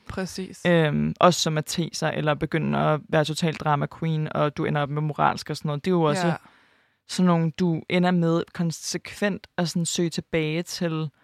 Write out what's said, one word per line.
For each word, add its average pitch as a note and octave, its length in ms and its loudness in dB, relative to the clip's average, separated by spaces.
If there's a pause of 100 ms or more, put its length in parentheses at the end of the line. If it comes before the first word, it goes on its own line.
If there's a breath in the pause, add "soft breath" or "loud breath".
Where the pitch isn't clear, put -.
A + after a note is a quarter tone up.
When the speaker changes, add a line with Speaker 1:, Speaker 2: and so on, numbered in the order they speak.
Speaker 1:
præcis. - 580 -8
Speaker 2:
Øhm, D#3 540 4
også F3 200 6
som D#3 180 0
at D3+ 60 -2
te - 280 -4
sig, D#3+ 240 -2
eller D3 180 0
begynde D3 440 -2
at D3+ 300 2
være D#3 160 2
total D#3 300 -2
drama D3 320 0 (120)
queen, D#3 340 -2
og D3 240 0
du D#3+ 80 -2
ender D3+ 180 0
op C#3 80 -2
med D3+ 120 -2
moralsk D3 480 0
og D3 60 -6
sådan - 120 -6
noget. D3 160 -4
Det F#3+ 60 0
er F3+ 40 4
jo E3+ 80 4
også D#3 240 2
Speaker 1:
Ja. E3 80 2 (720 soft breath)
Speaker 2:
sådan F#3 180 2
nogle, E3 240 4
du E3+ 380 0
ender F3+ 220 4
med E3 320 2 (120)
konsekvent - 920 -4 (100)
at F3 120 0
sådan E3+ 180 -2
søge E3+ 240 0
tilbage D#3+ 520 -2
til D#3+ 480 -4 (140)